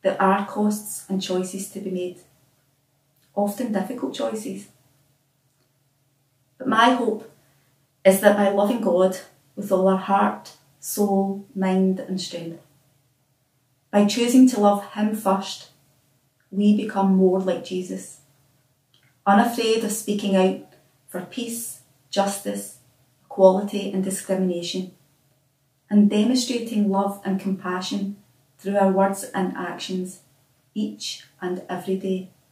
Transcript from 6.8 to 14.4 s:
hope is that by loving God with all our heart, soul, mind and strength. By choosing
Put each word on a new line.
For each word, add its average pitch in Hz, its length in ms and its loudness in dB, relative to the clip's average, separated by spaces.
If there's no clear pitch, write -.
hope 214 400 -2
is 190 160 6
that 202 160 6
by 202 140 2
loving 208 300 0
God 190 380 2
with - 80 -6
all 190 160 2
our 190 100 4
heart, 202 600 -2
soul, 196 720 -2
mind 190 460 2
and 185 200 -6
strength. 165 400 -10
By 208 140 4
choosing 247 420 6